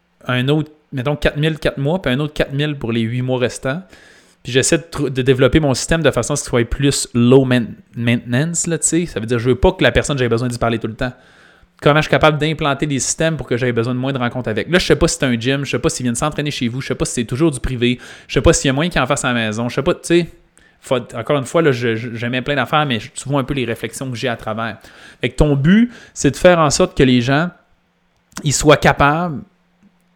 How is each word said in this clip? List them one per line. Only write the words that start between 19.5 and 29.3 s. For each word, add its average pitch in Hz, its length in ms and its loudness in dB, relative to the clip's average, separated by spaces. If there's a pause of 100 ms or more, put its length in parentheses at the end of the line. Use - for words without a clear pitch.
je 120 60 -6
sais 139 80 -2
pas, 170 140 0
tu - 80 -10
sais. 170 240 2 (520)
Faut, 127 200 -2 (160)
encore 131 220 -2
une 127 80 -4
fois, 165 180 0
là, 147 80 6
je, 120 240 0
je, 117 180 -8
je 117 140 -6
mets 123 160 -4
plein 147 100 -2
d'affaires, 147 320 0
mais 120 140 -2
tu - 280 -12
vois 139 140 0
un - 20 -6
peu 143 120 -6
les 127 100 -2
réflexions 117 460 -8
que 120 40 -8
j'ai 123 120 -6
à 117 80 -2
travers. 110 420 -6 (440)
Fait 123 80 -2
que - 80 -10
ton 151 180 4
but, 196 360 4 (220)
c'est - 160 0
de 127 60 0
faire 180 240 6
en 151 100 2
sorte - 260 0
que 151 60 2
les 127 180 6
gens, 139 300 0 (920)
ils 139 100 0
soient 147 240 6
capables, 147 640 2 (760)